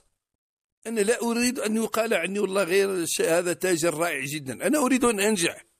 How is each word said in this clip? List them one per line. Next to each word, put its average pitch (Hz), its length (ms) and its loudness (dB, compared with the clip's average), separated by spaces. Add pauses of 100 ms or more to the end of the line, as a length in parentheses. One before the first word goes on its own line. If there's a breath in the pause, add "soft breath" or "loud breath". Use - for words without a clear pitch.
(880)
أنا 226 140 -2
لا 214 220 0
أريد 240 360 0
أن 214 180 -2
يقال 226 380 0
عني 185 240 -2
والله 196 240 0
غير 196 320 2
الش-، 170 260 -2
هذا 175 320 2
تاجر 170 420 0
رائع 156 300 -2
جدًا، 139 420 -6
أنا 285 120 2
أريد 254 260 2
أن 202 160 2
أنجح. 196 460 0 (140)